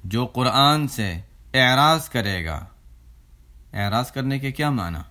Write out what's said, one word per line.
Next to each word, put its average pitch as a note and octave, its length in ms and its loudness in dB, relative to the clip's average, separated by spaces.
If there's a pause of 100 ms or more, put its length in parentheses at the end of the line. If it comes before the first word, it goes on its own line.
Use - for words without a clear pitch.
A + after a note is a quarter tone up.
جو A2+ 220 -2
قرآن C#3 600 2
سے F#2+ 320 -4 (340)
اعراض C3+ 560 4
کرے G2 360 -2
گا۔ D#2 200 -8 (1080)
اعراض G#2 380 -2
کرنے C3+ 280 -4
کے C3+ 120 -4
کیا D3 180 -2
معنی؟ E2+ 300 -4 (100)